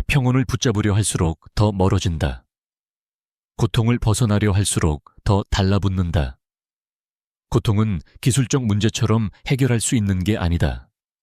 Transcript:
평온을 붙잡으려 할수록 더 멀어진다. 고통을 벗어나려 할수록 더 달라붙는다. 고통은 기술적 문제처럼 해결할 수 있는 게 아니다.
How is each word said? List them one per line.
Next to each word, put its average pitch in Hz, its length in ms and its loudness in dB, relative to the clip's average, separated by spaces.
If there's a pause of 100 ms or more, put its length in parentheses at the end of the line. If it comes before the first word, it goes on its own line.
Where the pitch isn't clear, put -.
평온을 127 360 2
붙잡으려 104 500 0
할수록 98 460 0 (140)
더 107 180 2
멀어진다. 92 720 -2 (1120)
고통을 117 420 0
벗어나려 104 540 0
할수록 92 520 0 (180)
더 101 280 2
달라붙는다. 92 880 0 (1120)
고통은 107 500 0 (200)
기술적 131 440 0
문제처럼 107 680 0 (160)
해결할 127 340 0
수 - 160 -2
있는 95 280 0
게 104 120 0
아니다. 82 520 -2 (340)